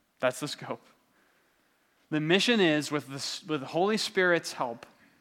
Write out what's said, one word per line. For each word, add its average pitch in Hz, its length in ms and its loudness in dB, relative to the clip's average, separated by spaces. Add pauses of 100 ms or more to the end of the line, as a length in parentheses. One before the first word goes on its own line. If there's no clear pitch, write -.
(200)
That's 127 200 -2
the 147 80 -6
scope. - 400 -12 (1200)
The 156 120 -2
mission 190 380 4
is, 151 320 4
with 143 160 -4
the 135 80 -12
s-, - 320 -8
with 151 140 -4
the 135 60 -10
Holy 196 300 0
Spirit's 180 560 2
help, 120 340 -6 (340)